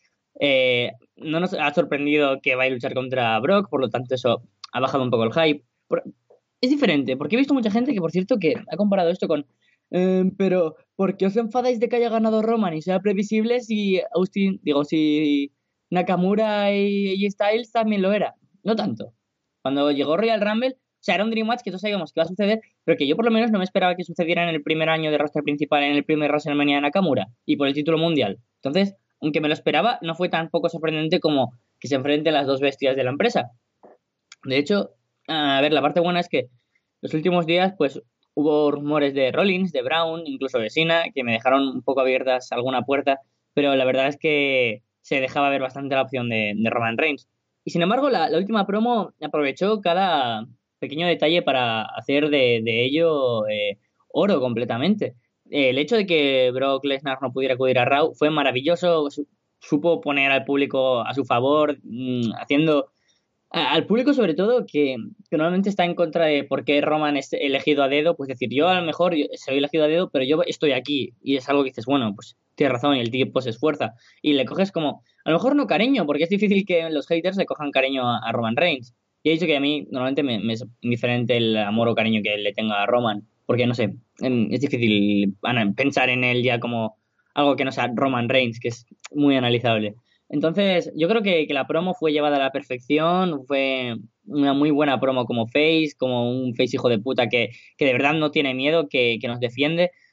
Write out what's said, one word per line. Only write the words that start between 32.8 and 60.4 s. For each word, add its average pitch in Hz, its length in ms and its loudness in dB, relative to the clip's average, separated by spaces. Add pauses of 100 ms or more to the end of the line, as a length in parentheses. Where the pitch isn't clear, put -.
de 135 80 0
la 127 80 0
empresa. 151 400 -2 (920)
De 135 120 0
hecho, 196 380 0 (320)
a 147 340 2
ver, 151 120 2
la 139 100 4
parte 151 160 2
buena 175 220 2
es 175 60 -4
que 127 220 -2 (540)
los 135 100 -8
últimos 170 320 2
días, 180 320 2
pues, 135 240 0 (320)
hubo 151 380 2
rumores 147 420 0
de 135 180 2
Rollins, 185 420 0
de 131 100 -2
Brown, 160 420 -2
incluso 135 320 -4
de 110 140 -2
Cena, 165 320 2 (100)
que 135 100 -4
me 117 100 -2
dejaron 131 340 2
un 127 160 -8
poco 135 180 0
abiertas 127 500 0
alguna 123 300 -2
puerta, 139 380 0 (340)
pero 143 220 2
la 135 100 2
verdad 131 220 2
es 143 100 -4
que 135 640 0 (200)
se 143 180 -2
dejaba 139 300 0
ver 139 120 0
bastante 135 320 -6
la 135 80 2
opción 127 280 -4
de, 107 280 -2
de 110 140 0
Roman 113 260 -2
Reigns. 147 300 -2 (360)
Y - 60 -8
sin 170 140 -2
embargo, 254 260 2
la, 175 180 0
la 160 120 0
última 202 260 -2
promo 214 560 -2
aprovechó 151 600 -2
cada 156 680 0 (320)
pequeño 143 260 -6
detalle 170 380 2
para 120 400 0
hacer 143 480 -2
de, 123 320 4
de 117 200 0
ello, 135 640 0
eh, 104 300 -2 (300)
oro 175 320 2
completamente. 123 760 -2 (340)
Eh, 139 220 2
el 123 80 0
hecho 151 180 0
de 202 120 2
que 139 440 2
Brock 135 320 -2
Lesnar 139 380 -4
no 131 100 -4
pudiera 131 220 -2
acudir 127 240 2
a 123 80 4
Raw 143 300 0
fue 151 160 2
maravilloso, 151 800 0
su-, 147 160 -10 (320)
supo 160 420 0
poner 139 300 0
al 135 120 2